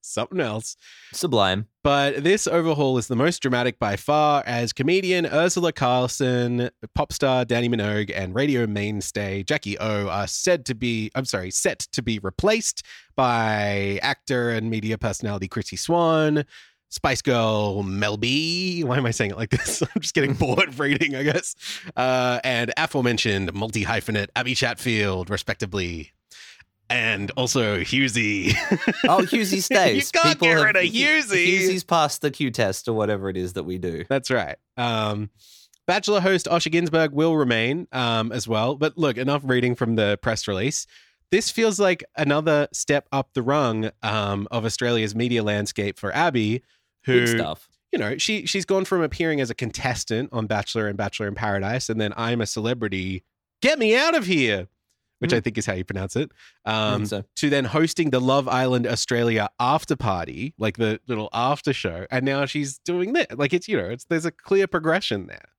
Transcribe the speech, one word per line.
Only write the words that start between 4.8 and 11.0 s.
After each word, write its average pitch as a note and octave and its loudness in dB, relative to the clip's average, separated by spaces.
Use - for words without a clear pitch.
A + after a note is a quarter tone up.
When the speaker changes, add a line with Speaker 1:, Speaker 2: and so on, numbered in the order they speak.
Speaker 1:
Ursula E3+ 2
Carlson, B2 0
pop D3+ -2
star B2+ 2
Danny A#2+ 0
Minogue, G#2 0
and F#2+ -6
radio B2+ 2
mainstay G#2 -4
Jackie G2+ -4
O G#2 -2
are F#2+ -4
said E3 0
to B2+ -4
be, A2 -4